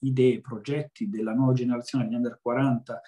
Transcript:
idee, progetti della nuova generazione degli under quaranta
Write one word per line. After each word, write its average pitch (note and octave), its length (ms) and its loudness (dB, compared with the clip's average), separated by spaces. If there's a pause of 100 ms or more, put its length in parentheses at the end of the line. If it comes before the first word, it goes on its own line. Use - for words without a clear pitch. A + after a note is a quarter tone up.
idee, B2+ 380 4
progetti A#2+ 720 -6
della G#2+ 240 -4
nuova B2+ 200 4
generazione B2 500 0
degli A2 100 -2
under A#2+ 260 -2
quaranta B2 680 -2